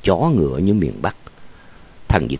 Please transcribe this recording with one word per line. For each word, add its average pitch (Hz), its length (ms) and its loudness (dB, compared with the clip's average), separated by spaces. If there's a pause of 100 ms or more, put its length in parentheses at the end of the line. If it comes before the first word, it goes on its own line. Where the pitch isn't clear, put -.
chó 95 120 4
ngựa 87 420 2
như 98 160 2
miền 76 280 0
Bắc. - 140 -2 (920)
Thằng 85 200 2
Việt 65 120 -4